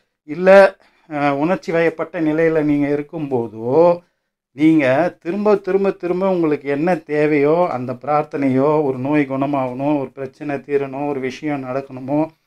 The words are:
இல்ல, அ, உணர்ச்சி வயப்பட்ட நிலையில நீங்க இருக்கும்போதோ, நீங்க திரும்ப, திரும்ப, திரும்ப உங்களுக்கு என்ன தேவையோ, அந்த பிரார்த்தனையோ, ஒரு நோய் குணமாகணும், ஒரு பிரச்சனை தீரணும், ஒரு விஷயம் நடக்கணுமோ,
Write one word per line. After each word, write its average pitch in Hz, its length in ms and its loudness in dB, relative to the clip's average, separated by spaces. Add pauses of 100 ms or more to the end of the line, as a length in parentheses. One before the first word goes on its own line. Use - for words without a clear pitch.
(240)
இல்ல, 185 540 6 (360)
அ, 143 220 0
உணர்ச்சி 165 360 -2
வயப்பட்ட 165 500 -2
நிலையில 160 420 2
நீங்க 147 240 0
இருக்கும்போதோ, 143 1120 0 (520)
நீங்க 151 680 2
திரும்ப, 202 360 0
திரும்ப, 196 360 0
திரும்ப 180 380 -2
உங்களுக்கு 151 400 0
என்ன 156 260 0
தேவையோ, 151 760 2
அந்த 127 220 -6
பிரார்த்தனையோ, 147 880 0
ஒரு 131 140 -2
நோய் 143 320 0
குணமாகணும், 135 680 -2
ஒரு 131 100 -6
பிரச்சனை 139 460 -10
தீரணும், 139 520 -4
ஒரு 139 120 -4
விஷயம் 131 440 -6
நடக்கணுமோ, 135 640 -4 (200)